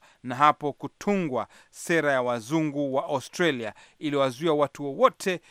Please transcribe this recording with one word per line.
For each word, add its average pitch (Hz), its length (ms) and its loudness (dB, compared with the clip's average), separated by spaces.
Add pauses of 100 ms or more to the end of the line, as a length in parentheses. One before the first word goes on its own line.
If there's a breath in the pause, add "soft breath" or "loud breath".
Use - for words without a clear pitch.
(220 soft breath)
na 127 120 -8
hapo 143 380 2
kutungwa 147 760 -4 (220 soft breath)
sera 151 420 0
ya 127 100 2
wazungu 139 720 -2
wa 139 100 2
Australia 139 720 -2 (240 loud breath)
iliwazuia 143 540 0
watu 147 320 0
wowote 180 560 0 (100)